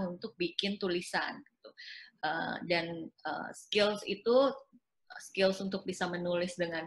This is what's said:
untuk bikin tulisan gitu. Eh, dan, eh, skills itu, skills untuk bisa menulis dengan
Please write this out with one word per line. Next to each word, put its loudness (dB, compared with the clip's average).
untuk -8
bikin 0
tulisan -2
gitu. -20
Eh, -2
dan, 0
eh, -6
skills 2
itu, 4
skills 2
untuk -4
bisa -2
menulis 0
dengan 0